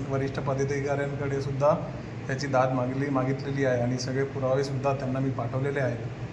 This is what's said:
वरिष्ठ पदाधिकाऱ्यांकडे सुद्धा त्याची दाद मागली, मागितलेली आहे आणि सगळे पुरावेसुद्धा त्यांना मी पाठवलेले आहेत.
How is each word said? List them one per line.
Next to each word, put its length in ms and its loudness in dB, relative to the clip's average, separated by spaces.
वरिष्ठ 300 -2
पदाधिकाऱ्यांकडे 1000 0
सुद्धा 340 4
त्याची 200 -2
दाद 260 4
मागली, 380 0
मागितलेली 540 0
आहे 180 4
आणि 160 0
सगळे 260 0
पुरावेसुद्धा 720 0
त्यांना 240 -2
मी 120 0
पाठवलेले 500 -2
आहेत. 180 0